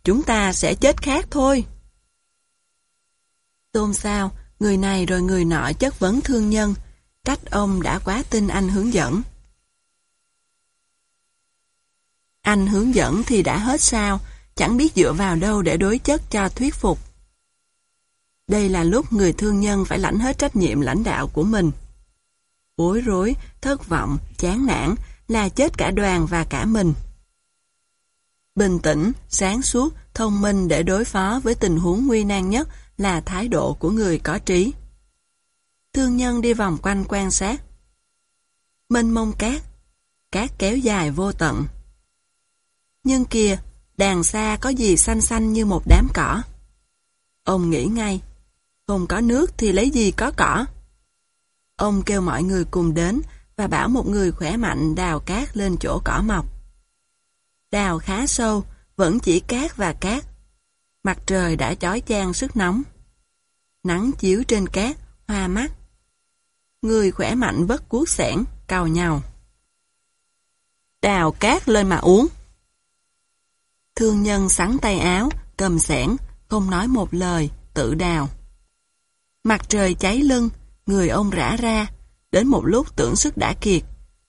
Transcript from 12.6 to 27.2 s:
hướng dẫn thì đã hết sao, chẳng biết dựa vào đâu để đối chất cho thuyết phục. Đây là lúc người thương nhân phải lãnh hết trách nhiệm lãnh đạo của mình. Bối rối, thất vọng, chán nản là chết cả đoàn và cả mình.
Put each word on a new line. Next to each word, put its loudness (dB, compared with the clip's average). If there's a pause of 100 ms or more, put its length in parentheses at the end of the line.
hướng 2
dẫn 2
thì 4
đã 0
hết 0
sao, 0 (360)
chẳng 0
biết 2
dựa 4
vào 0
đâu 0
để 2
đối 2
chất 0 (100)
cho 0
thuyết -2
phục. 0 (1500)
Đây 2
là 0
lúc 2
người 4
thương 0
nhân 0
phải -2
lãnh 0
hết 0
trách -2
nhiệm 2
lãnh 0
đạo -2
của -2
mình. 2 (1080)
Bối 0
rối, 0 (260)
thất -4
vọng, -2 (200)
chán 0
nản 0 (320)
là 0
chết 0
cả 0
đoàn 0
và -2
cả -4
mình. 2 (1600)